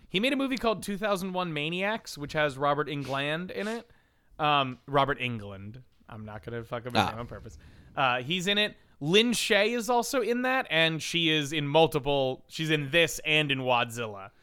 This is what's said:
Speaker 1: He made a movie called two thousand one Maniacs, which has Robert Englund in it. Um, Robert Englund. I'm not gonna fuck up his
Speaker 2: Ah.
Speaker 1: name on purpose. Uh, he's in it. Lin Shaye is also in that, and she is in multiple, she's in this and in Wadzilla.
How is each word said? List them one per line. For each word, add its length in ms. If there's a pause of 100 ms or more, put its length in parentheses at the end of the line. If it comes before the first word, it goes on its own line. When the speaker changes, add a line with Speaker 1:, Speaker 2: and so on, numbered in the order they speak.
Speaker 1:
He 100
made 140
a 40
movie 200
called 260
two 140
thousand 360
one 200
Maniacs, 640
which 160
has 240
Robert 300
Englund 640
in 160
it. 220 (500)
Um, 380 (100)
Robert 320
Englund. 640 (280)
I'm 160
not 180
gonna 200
fuck 240
up 60
his 100
Speaker 2:
Ah. 80
Speaker 1:
name 80
on 80
purpose. 300 (380)
Uh, 260
he's 260
in 100
it. 180 (240)
Lin 320
Shaye 440
is 140
also 320
in 220
that, 260
and 320
she 280
is 240
in 140
multiple, 800
she's 220
in 220
this 340
and 260
in 80
Wadzilla. 680 (140)